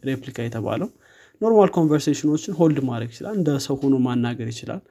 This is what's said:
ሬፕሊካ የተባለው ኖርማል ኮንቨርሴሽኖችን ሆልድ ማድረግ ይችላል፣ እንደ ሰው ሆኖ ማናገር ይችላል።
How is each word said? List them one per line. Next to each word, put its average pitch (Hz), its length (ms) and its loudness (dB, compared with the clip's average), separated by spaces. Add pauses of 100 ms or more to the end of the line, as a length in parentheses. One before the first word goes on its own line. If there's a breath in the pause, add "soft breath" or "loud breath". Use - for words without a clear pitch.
ሬፕሊካ 131 340 -8
የተባለው 117 500 -6 (520 soft breath)
ኖርማል 214 300 6
ኮንቨርሴሽኖችን 151 800 0
ሆልድ 156 300 4
ማድረግ 117 260 -4
ይችላል፣ - 260 -10
እንደ 165 140 0 (100)
ሰው 135 180 -2
ሆኖ 135 220 2
ማናገር 120 500 -2
ይችላል። - 420 -10